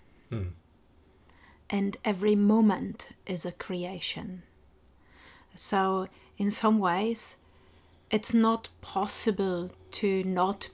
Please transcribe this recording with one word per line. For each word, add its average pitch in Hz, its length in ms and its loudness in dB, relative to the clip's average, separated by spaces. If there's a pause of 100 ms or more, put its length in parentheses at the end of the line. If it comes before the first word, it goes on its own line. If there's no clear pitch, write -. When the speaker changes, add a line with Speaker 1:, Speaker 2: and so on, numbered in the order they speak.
(280)
Speaker 1:
Hmm. 101 200 -6 (1200)
Speaker 2:
And 202 360 0
every 208 300 2
moment 208 760 4 (180)
is 180 200 -6
a 175 60 -6
creation. 180 920 -8 (1120)
So 190 540 0 (280)
in 202 140 0
some 214 280 2
ways, 202 580 -2 (720)
it's 214 240 0
not 226 340 2 (120)
possible 190 880 -2 (220)
to 190 320 0
not 185 480 0